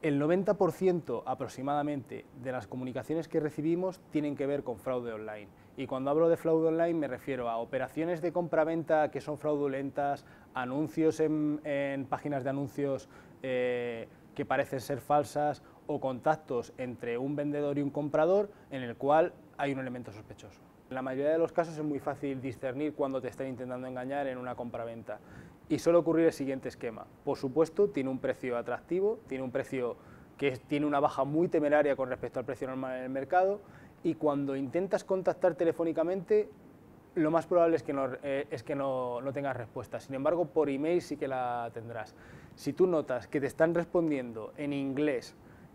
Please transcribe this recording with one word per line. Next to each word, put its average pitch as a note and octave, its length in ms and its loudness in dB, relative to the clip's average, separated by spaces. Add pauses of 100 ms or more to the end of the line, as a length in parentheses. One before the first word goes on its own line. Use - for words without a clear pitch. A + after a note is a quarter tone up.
El D3 160 2
noventa F3+ 360 4
por F3 180 4
ciento F3 540 0
aproximadamente C3+ 960 -4 (180)
de B2+ 100 -6
las B2 160 -6
comunicaciones B2+ 580 -4
que D#3+ 140 0
recibimos E3 600 -2 (100)
tienen D3 260 -2
que C#3 100 -2
ver C#3 160 0
con A#2+ 160 -6
fraude B2 340 -4
online. G#2+ 360 -10 (280)
Y C3+ 120 -6
cuando C3+ 220 -2
hablo D#3+ 180 6
de E3 80 6
fraude D#3+ 320 2
online E3 260 2
me D3+ 140 -2
refiero B2 400 -4
a A2+ 80 -2
operaciones C3+ 640 -2
de E3 120 -2
compra-venta D#3+ 760 2
que C#3+ 100 -6
son D3 180 -6
fraudulentas, C#3+ 880 -2 (300)
anuncios D3+ 640 0
en, D3+ 460 2
en C#3 400 -2
páginas C#3 400 -4
de C3+ 60 0
anuncios, C#3 580 -4 (340)
eh, B2 640 -2 (300)
que C#3 80 -2
parecen C3+ 360 0
ser B2+ 200 -4
falsas D3 640 2 (240)
o D3 100 -2
contactos C3 800 0
entre A#2+ 400 -4
un C#3 160 -2
vendedor D3 440 -2
y D3 40 0
un C#3+ 80 0
comprador D#3 600 4 (200)
en C3+ 120 -6
el A#2 140 -6
cual D#3 360 4 (240)
hay C#3+ 160 0
un C3 80 -2
elemento B2 320 -8
sospechoso. G#2 480 -18 (300)
En B2+ 40 -8
la C3 80 -2
mayoría C3+ 300 2
de D#3+ 60 4
los E3 140 2
casos E3 240 0
es D#3 60 -4
muy C#3+ 160 -2
fácil C3+ 420 -4
discernir C3+ 540 -4
cuando C3+ 260 -2
te A#2+ 60 -6
están C3 220 -6
intentando B2+ 400 -8
engañar C3+ 400 -4
en B2+ 100 -6
una B2 160 -6
compra-venta. A#2 640 -8 (500)
Y D3+ 100 0
suele E3+ 200 6
ocurrir E3 280 4
el D#3 60 6
siguiente C3+ 360 -4
esquema. A2+ 380 -10 (180)
Por C#3 120 -2
supuesto, D#3 540 2
tiene C3+ 180 0
un C3 100 -2
precio B2+ 380 -2
atractivo, E3+ 640 -2 (100)
tiene C3 160 -6
un B2+ 60 -6
precio B2 460 -2 (420)
que C#3 100 2
es, B2+ 120 -2
tiene D3+ 260 -2
una C#3+ 140 2
baja C#3 240 2
muy D#3 240 2
temeraria D3 480 4
con C3 120 -2
respecto B2+ 300 -6
al A#2 80 -6
precio C3+ 220 -6
normal C3 300 -6
en B2+ 60 -8
el B2+ 60 -6
mercado, F3+ 500 2 (420)
y D#3+ 120 0
cuando C#3 420 0
intentas E3+ 480 -2
contactar F#3 520 2
telefónicamente, E3+ 920 2 (680)
lo D#3 140 4
más D#3+ 160 4
probable E3+ 300 6
es B2+ 60 0
que D#3 100 -4
no, C3+ 160 0 (140)
eh, C#3 280 -2
es B2+ 120 -6
que D3 140 -4
no, B2+ 440 -2
no C3+ 120 -4
tengas C#3 240 -2
respuesta. A#2 420 -8
Sin C3+ 160 -10
embargo, D#3+ 320 2
por D3 240 2
email D#3 320 2
sí - 140 -6
que D3 100 -4
la B2 480 -2
tendrás. A2+ 400 -10 (400)
Si - 180 -4
tú F#3 140 4
notas C#3 400 0
que D3+ 140 0
te C#3 60 0
están E3 280 4
respondiendo C#3+ 840 0
en C#3+ 160 -4
inglés C#3 600 0 (400)